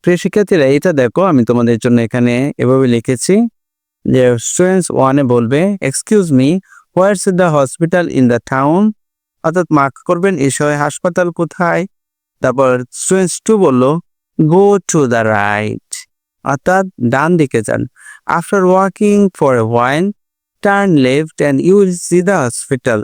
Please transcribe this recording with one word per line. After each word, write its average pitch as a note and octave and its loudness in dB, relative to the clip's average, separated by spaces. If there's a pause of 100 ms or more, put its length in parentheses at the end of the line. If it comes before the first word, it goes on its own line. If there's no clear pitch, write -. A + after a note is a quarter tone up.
প্রিয় F3+ 0
শিক্ষার্থীরা, F#3+ 0
এটা C#3+ 2
দেখো, C3+ 0
আমি C#3 2
তোমাদের A#2+ 0
জন্য A#2+ 0
এখানে A#2+ -2
এভাবে C3 2
লিখেছি C3 0 (580)
যে B2+ 2
স্টুডেন্টস F3+ -2
ওয়ান C3 0
এ C#3+ 0
বলবে, C3 0
"Excuse F3 -2
me, C#3 2 (360)
where's F#3+ 0
the F3+ 2
hospital E3 0
in B2+ 2
the A#2+ 0
town?" D#3 0 (520)
অর্থাৎ E3 -2
মার্ক C#3 0 (120)
করবেন F3+ -2
এই C3+ 0
শহরে D3 -2
হাসপাতাল E3+ -4
কোথায়। E3+ -4 (560)
তারপর B2+ 0
স্টুডেন্টস - -2
টু A3 2
বলল, C3 2 (560)
"Go F#3+ 4 (140)
to E3+ 2
the A#2 0
right", G#2+ -4 (360)
অর্থাৎ F#3 -2 (220)
ডান D3+ 0
দিকে C3 0
যান। A2+ -4 (520)
"After F#3+ -2
walking G3 2 (100)
for C3+ 2
a A2+ 0
while, C3 0 (520)
turn G3+ 2
left C#3+ 0
and C3+ 0
you F3 2
will G3 4
see F3 -2
the E3+ 0
hospital." A#2 -4